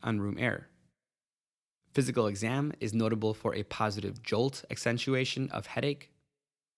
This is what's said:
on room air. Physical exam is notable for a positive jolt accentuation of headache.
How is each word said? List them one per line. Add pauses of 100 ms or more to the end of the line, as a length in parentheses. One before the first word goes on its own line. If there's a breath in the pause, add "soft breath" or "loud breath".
on
room
air. (1300)
Physical
exam
is
notable
for
a
positive
jolt
accentuation
of
headache. (680)